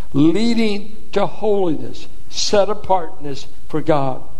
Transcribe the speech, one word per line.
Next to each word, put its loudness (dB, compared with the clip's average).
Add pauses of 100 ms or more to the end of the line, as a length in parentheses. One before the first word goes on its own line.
(120)
leading 0 (160)
to 0
holiness, 0 (200)
set 0
apartness 0 (220)
for 0
God. 0 (180)